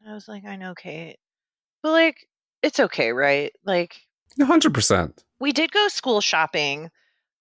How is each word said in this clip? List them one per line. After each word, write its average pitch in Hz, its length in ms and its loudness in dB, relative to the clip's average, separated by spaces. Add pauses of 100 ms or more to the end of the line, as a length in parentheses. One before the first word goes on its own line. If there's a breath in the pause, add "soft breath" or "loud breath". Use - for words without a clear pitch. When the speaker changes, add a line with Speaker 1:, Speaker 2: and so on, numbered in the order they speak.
Speaker 1:
And 214 100 -20
I 214 40 -16
was 208 120 -18
like, 208 200 -18
"I 196 100 -14
know, 185 180 -14
Kate." 165 440 -16 (640)
But, 311 100 0
like, 330 340 2 (360)
it's 294 180 0
okay, 139 320 2
right? 143 400 0 (120)
Like, 175 360 -2 (400)
Speaker 2:
A 277 60 4
hundred 320 260 4
percent. 98 500 0 (160)
Speaker 1:
we 277 140 -2
did 311 200 -2
go 415 160 2
school 220 340 0
shopping. 156 680 -2 (500)